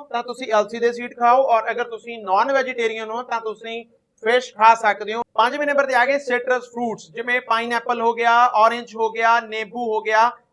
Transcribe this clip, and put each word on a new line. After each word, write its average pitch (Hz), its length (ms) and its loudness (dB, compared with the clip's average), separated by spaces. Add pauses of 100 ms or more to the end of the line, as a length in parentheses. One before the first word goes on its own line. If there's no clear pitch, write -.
(120)
ਤਾਂ 240 120 -4
ਤੁਸੀਂ 247 300 -10
ਅਲਸੀ 214 260 0
ਦੇ 233 140 0
ਸੀਡ 240 260 -12
ਖਾਓ 240 260 4
ਔਰ 226 260 2
ਅਗਰ 233 180 -4
ਤੁਸੀਂ 233 340 -14
ਨਾਨ 202 300 2
ਵੈਜੀਟੇਰੀਅਨ 226 580 -2
ਹੋ 233 120 -8
ਤਾਂ 240 180 -6
ਤੁਸੀਂ 226 420 -10 (400)
ਫਿਸ਼ 247 300 0
ਖਾ 220 220 6
ਸਕਦੇ 214 380 -2
ਹੋ। 233 80 -6 (120)
ਪੰਜਵੇਂ 254 340 0
ਨੰਬਰ 277 180 0
ਤੇ 262 100 -4
ਆ 240 100 4
ਗਏ 277 140 0
ਸਿਟਰਸ 247 500 -4
ਫਰੂਟਸ, 240 420 -8
ਜਿਵੇਂ 247 300 -2
ਪਾਈਨਐਪਲ 233 600 -2
ਹੋ 233 120 2
ਗਿਆ, 233 320 4
ਔਰੇਂਜ 233 500 2
ਹੋ 226 140 0
ਗਿਆ, 226 300 2
ਨਿੰਬੂ 220 540 -8
ਹੋ 214 80 -2
ਗਿਆ। 220 280 2 (240)